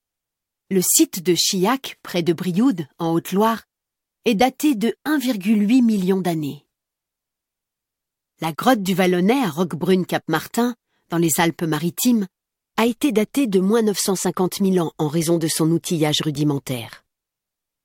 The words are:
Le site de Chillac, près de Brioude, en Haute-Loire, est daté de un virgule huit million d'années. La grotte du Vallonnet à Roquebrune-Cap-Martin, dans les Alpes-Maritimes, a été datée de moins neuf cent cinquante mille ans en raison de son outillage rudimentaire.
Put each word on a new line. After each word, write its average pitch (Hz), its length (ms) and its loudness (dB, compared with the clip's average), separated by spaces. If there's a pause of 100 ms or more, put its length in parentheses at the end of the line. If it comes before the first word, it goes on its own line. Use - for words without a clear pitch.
(680)
Le 190 120 0
site - 420 0
de 175 120 2
Chillac, 202 680 -2
près 170 220 -4
de 170 100 0
Brioude, 180 540 0 (100)
en 165 140 -2
Haute-Loire, 202 520 0 (640)
est 233 100 2
daté 262 400 2
de 214 200 -2 (100)
un 302 140 0
virgule 214 480 0
huit 254 140 4
million 196 380 2
d'années. 160 460 -4 (1800)
La 165 100 -4
grotte 220 300 2
du 185 120 -2
Vallonnet 185 500 2
à 190 60 0
Roquebrune-Cap-Martin, 175 1300 -2 (340)
dans 170 80 -2
les 165 220 0
Alpes-Maritimes, 170 880 0 (500)
a 220 80 2
été 247 260 0
datée 220 360 0
de 190 120 2
moins 208 240 2
neuf 208 160 0
cent 196 160 -2
cinquante 180 440 -2
mille 190 220 2
ans 156 160 -4
en 156 100 -2
raison 165 300 0
de 165 100 -2
son 160 240 0
outillage 156 500 0
rudimentaire. 139 840 -4 (800)